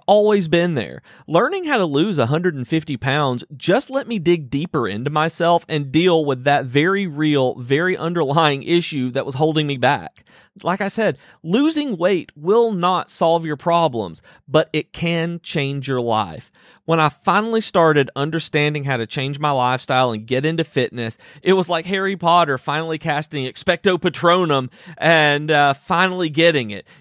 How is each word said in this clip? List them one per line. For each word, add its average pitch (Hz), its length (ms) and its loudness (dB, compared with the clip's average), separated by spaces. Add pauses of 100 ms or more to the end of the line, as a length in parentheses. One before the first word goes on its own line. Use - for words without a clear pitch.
always 208 440 4
been 170 240 2
there. 82 280 -6 (260)
Learning 285 380 0
how 294 120 0
to 190 80 0
lose 160 320 0
a 127 80 2
hundred 160 300 -2
and 127 120 -8
fifty 156 300 -4
pounds 135 480 -2 (100)
just 190 340 0
let 262 180 -4
me 226 120 -4
dig 160 300 0
deeper 139 360 -4
into 107 240 -4
myself 165 600 0
and 143 240 -4
deal 165 320 4
with 131 200 -2
that 143 200 2
very 165 400 0
real, 143 480 0
very 143 420 0
underlying 151 680 0
issue 156 480 -2
that 123 160 -4
was 135 80 -8
holding 156 320 0
me 143 100 -4
back. 123 460 -2 (400)
Like 180 180 -2
I 196 60 -4
said, 196 320 -2 (240)
losing 285 540 -2
weight 165 380 -2
will 220 360 2
not 180 400 -2
solve 165 340 0
your 151 120 -6
problems, 135 640 -2 (240)
but 156 260 2
it - 200 -4
can 170 500 -4
change 139 440 -6
your 131 140 -2
life. 107 480 -4 (360)
When 165 140 2
I 151 100 4
finally 214 520 0
started 156 540 4
understanding 151 720 -2
how 135 120 -2
to 113 80 -4
change 139 320 -6
my 147 140 0
lifestyle 127 600 0
and 110 140 -6
get 127 200 0
into 160 180 0
fitness, 120 540 -4 (260)
it 180 100 4
was 190 140 2
like 170 200 -2
Harry 190 280 -2
Potter 170 420 4
finally 160 400 -4
casting 151 480 -6
Expecto 180 540 0
Patronum 170 720 2 (260)
and, 151 540 2
uh, 143 220 4
finally 180 560 -2
getting 151 400 2
it. 101 180 -12 (140)